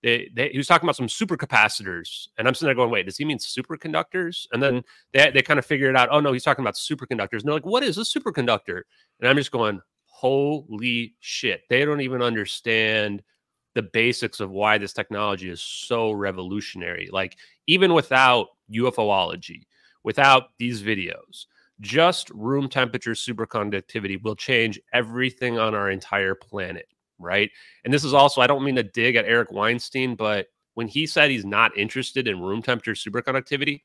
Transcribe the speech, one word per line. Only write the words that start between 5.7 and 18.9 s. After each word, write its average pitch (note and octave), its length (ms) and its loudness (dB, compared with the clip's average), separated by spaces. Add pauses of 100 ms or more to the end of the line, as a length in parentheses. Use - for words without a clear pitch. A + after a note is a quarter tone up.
it C3 60 2
out. B2 160 6
"Oh, D3 80 6
no, C#3+ 140 2
he's B2 100 -4
talking C#3 200 2
about G#2 120 -2
superconductors." A#2 640 -6
And G#2 40 -12
they're D3 100 -2
like, D3+ 120 -4
"What A#3 180 0
is G#3 140 -2
a G#3 40 -6
superconductor?" A#2+ 800 -2 (380)
And A#2+ 100 2
I'm C3+ 80 4
just C#3 140 -4
going, G#2+ 300 -2 (240)
"Holy B2+ 1120 -4
shit." - 500 -4
They B2+ 160 2
don't D3 160 -2
even B2+ 200 -2
understand A2 1040 -2 (520)
the A#2 80 -2
basics A#2 560 -2
of G2 100 -6
why G#2 280 2
this G2+ 160 -4
technology G2+ 560 -6
is E2+ 120 -12
so A2+ 500 -4
revolutionary. F#2 1000 -6
Like, F#2+ 260 -4 (300)
even F3+ 260 4
without C3 540 4 (260)
ufology, G2 920 0 (360)